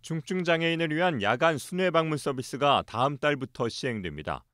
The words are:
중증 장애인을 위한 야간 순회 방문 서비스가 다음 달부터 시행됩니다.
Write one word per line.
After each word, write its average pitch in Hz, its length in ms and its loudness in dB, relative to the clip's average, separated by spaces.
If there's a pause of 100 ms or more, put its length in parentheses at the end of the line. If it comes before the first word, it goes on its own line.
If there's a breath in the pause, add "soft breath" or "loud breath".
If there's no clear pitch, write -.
중증 175 420 -4
장애인을 165 520 2
위한 160 260 2
야간 127 380 4
순회 180 320 0
방문 160 260 2
서비스가 131 680 2
다음 135 320 0
달부터 131 500 -2
시행됩니다. 82 760 -6 (100)